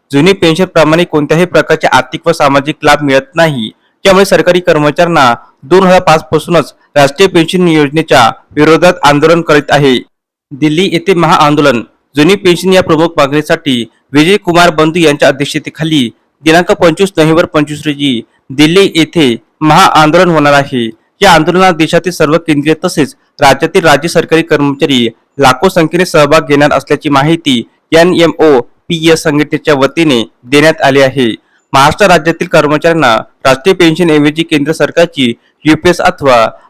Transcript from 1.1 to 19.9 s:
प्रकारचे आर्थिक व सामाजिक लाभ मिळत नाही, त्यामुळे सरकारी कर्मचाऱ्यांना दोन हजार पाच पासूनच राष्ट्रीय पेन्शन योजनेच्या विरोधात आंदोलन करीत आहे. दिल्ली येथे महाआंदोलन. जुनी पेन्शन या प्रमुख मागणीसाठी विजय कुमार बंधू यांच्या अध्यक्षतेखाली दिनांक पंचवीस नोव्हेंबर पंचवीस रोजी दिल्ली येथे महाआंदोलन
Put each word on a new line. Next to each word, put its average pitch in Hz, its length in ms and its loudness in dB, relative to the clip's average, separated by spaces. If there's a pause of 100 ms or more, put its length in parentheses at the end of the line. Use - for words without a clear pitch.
प्रकारचे 160 420 -2
आर्थिक - 400 -4
व 165 40 2
सामाजिक 143 520 -2
लाभ 147 200 0
मिळत 135 320 -2
नाही, 147 340 -2 (360)
त्यामुळे 190 200 2
सरकारी 180 340 0
कर्मचाऱ्यांना 156 760 0 (300)
दोन 175 200 2
हजार 185 180 4
पाच 160 300 0
पासूनच 160 420 -2 (220)
राष्ट्रीय 147 340 0
पेन्शन 180 380 0
योजनेच्या 151 600 0 (260)
विरोधात 156 380 2 (100)
आंदोलन 151 380 2
करीत 151 300 -2
आहे. 143 220 2 (580)
दिल्ली 151 420 -2
येथे 170 200 -2
महाआंदोलन. 147 680 0 (340)
जुनी 151 200 2
पेन्शन 185 380 -2
या 185 100 2
प्रमुख 165 340 -2
मागणीसाठी 147 680 -2 (300)
विजय 160 240 2
कुमार 175 380 0
बंधू 156 240 0
यांच्या 143 280 0
अध्यक्षतेखाली 143 840 -4 (340)
दिनांक 165 280 0
पंचवीस 185 460 0
नोव्हेंबर 160 280 2
पंचवीस 147 400 -6
रोजी 143 360 -4 (280)
दिल्ली 165 460 0
येथे 151 400 0 (260)
महाआंदोलन 156 680 2